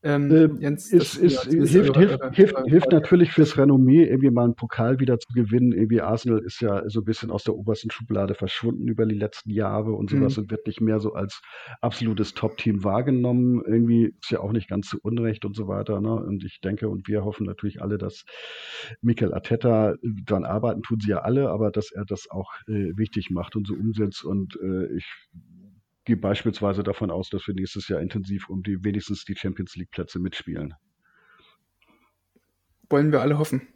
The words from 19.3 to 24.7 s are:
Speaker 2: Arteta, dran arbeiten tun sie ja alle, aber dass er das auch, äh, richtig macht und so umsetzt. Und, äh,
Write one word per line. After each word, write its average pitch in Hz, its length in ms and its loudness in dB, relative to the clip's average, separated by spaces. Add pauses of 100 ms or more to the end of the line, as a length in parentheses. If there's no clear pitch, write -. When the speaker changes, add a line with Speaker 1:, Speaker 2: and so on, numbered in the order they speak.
Speaker 2:
Arteta, 110 640 2 (320)
dran 95 180 0
arbeiten 107 380 -2
tun 113 180 -4
sie 104 100 -4
ja 92 120 0
alle, 127 260 0
aber 104 220 0
dass 104 200 -4
er 101 140 -8
das 98 260 -10
auch, 95 200 -10 (180)
äh, 101 300 -4
richtig 107 320 -4
macht 87 260 -6
und 104 100 -4
so 101 80 -8
umsetzt. 104 500 -4
Und, 98 380 -6
äh, 95 320 -4